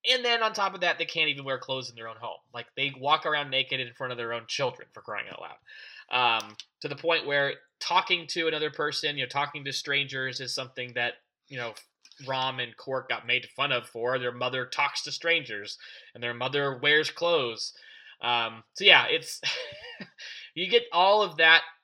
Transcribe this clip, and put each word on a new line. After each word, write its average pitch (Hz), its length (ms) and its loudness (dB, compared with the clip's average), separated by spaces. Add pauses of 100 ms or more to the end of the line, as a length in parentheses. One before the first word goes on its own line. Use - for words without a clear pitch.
(120)
And 247 120 2
then 233 200 2
on 214 100 2
top 196 220 0
of 180 60 -6
that, 170 160 2
they 165 80 -2
can't 160 240 0
even 139 160 -6
wear 135 120 -2
clothes 127 320 -6
in 117 60 -20
their 113 140 -12
own 110 80 -12
home. 110 200 -10 (160)
Like, 117 220 -10
they 135 220 -2
walk 147 280 2
around 147 240 0
naked 131 300 0
in 120 140 -6
front 127 180 -6
of 120 60 -6
their 117 160 -4
own 113 140 -6
children, - 460 -4
for 107 80 -16
crying 104 300 -8
out - 100 -14
loud. - 1000 -2
Um, 107 120 -14 (260)
to 147 80 -8
the 143 80 -6
point 165 280 0
where 143 280 0 (260)
talking 175 520 0
to 165 180 0
another 151 200 -2
person, 147 480 -2
you 131 60 -2
know, 127 60 -6
talking 143 340 -4
to 139 80 -6
strangers 135 680 -4
is 123 120 -8
something 123 420 -8
that, 120 180 -2 (340)
you 135 100 -14
know, 117 160 -6 (540)
Rom 131 320 -2
and 117 160 -6
Quark 131 340 -6
got 117 160 -4
made 120 200 0 (100)
fun 139 160 0
of 120 160 -2
for. 123 320 -2
Their 123 140 -2
mother 127 320 -2
talks - 380 -2
to 147 80 -8
strangers, 123 680 -2 (360)
and 117 80 -14
their 120 120 -4
mother 135 440 0
wears 147 320 4
clothes. 143 640 0 (480)
Um, 117 420 -2 (100)
so 190 100 -6
yeah, 147 260 10
it's, - 300 -2 (600)
<laughs> - 540 -16
you 180 160 -4
get 233 220 6
all 196 300 8
of 165 160 0
that 160 240 10 (220)